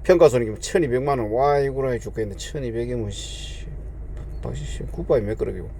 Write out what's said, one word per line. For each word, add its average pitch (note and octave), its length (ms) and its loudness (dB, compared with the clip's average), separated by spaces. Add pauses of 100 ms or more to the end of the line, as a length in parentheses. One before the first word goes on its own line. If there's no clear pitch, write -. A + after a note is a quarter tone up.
평가손익이면 B2 600 6
천이백만 C#3 580 2
원. G#2+ 120 0
와, C#3+ 280 4
이거라 C3+ 400 0
죽겠네. G#2 380 -4
천이백이면 A#2+ 760 -4
씨, - 560 -10 (880)
씨, D3 360 -6
굿바이 D#3+ 300 2
몇 G#2 160 -4
그릇이고. F#2+ 320 -6 (100)